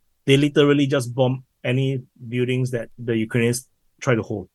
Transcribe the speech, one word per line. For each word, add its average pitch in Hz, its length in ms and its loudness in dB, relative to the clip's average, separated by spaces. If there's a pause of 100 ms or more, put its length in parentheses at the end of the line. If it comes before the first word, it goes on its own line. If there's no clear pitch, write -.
(260)
they 135 120 6
literally 143 500 2
just 131 260 -2
bomb 131 300 0 (200)
any 135 380 -2 (260)
buildings 123 440 -2
that 135 260 -8
the 120 180 -2
Ukrainians 117 520 0 (340)
try 131 140 2
to 110 80 0
hold. 98 320 -8